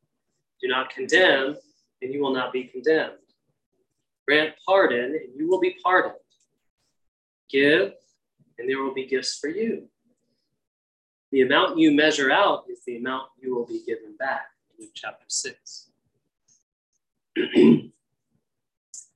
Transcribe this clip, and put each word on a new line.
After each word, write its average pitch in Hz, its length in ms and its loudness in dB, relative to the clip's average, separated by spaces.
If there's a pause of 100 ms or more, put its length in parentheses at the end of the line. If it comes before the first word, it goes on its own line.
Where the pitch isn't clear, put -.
(600)
Do 127 60 -6
not 127 240 -4
condemn, 147 680 2 (460)
and 131 100 -8
you 143 80 -4
will 135 140 -2
not 127 180 -4
be 127 120 -6
condemned. 135 540 -2 (1080)
Grant 151 300 0 (100)
pardon, 147 480 2
and 131 220 -10
you 160 120 -4
will 180 120 0
be 180 240 -2
pardoned. - 340 0 (1300)
Give, 147 460 2 (640)
and 120 100 -6
there 135 140 -2
will 135 100 -4
be 131 140 -8
gifts - 320 -4
for 147 100 -6
you. 214 400 -4 (1400)
The 135 100 4
amount 170 360 2
you 156 140 6
measure 147 400 2
out 180 360 2
is - 160 -18
the 120 120 -10
amount 131 340 -8 (100)
you 127 140 -8
will 117 100 -4
be 113 220 -10
given 110 300 -10
back." 131 340 -8 (280)
Luke 110 160 -20
chapter - 340 -14
six. - 600 -12 (1500)
<clears throat> - 0 - (1800)